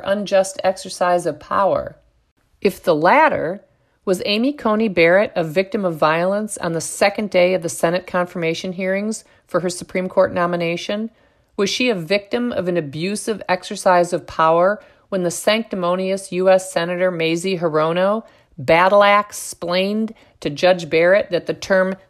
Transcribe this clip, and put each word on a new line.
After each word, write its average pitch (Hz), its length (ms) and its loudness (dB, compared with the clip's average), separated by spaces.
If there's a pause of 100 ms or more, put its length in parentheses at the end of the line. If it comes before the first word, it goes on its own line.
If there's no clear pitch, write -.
unjust 196 580 0
exercise 180 600 0
of 156 140 -4
power? - 580 -2 (640)
If 196 200 0
the 165 140 2
latter, 185 720 2 (400)
was 190 200 0
Amy 226 280 0
Coney 220 340 0
Barrett 180 480 4
a 175 80 0
victim 190 400 -2
of 175 120 -2
violence 175 640 0
on 170 120 -4
the 165 100 -4
second 202 500 -2
day 180 240 4
of 175 80 -2
the 170 40 -4
Senate 175 400 -2
confirmation 175 680 -4
hearings 196 520 -6 (220)
for 180 120 -2
her 180 100 -4
Supreme 185 380 -6
Court 190 260 2
nomination? 175 760 -4 (480)
Was 196 140 0
she 254 180 0
a 220 60 0
victim 202 560 -4
of 175 160 -4
an 175 100 -2
abusive 180 720 -6
exercise 180 640 0
of 160 140 -4
power 170 520 2 (300)
when 185 140 -4
the 170 80 -2
sanctimonious 190 1000 -2
U 185 200 2
S 190 200 2
Senator 180 380 -2
Mazie 170 480 -2
Hirono 170 680 0 (360)
battle-axe-splained 202 1500 2 (260)
to 151 120 -6
Judge 175 360 2
Barrett 175 440 2
that 165 160 -4
the 160 80 -4
term 190 400 0 (140)